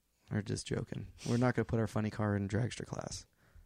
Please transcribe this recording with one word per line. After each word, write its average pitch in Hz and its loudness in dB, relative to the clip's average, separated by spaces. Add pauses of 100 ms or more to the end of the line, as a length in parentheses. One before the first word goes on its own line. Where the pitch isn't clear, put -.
(300)
We're 104 2
just 104 -4
joking. - -4 (200)
We're 120 4
not 123 4
gonna 113 2
put - 2
our 110 2
funny 107 0
car 104 2
in 101 2
dragster 104 0
class. - -8 (420)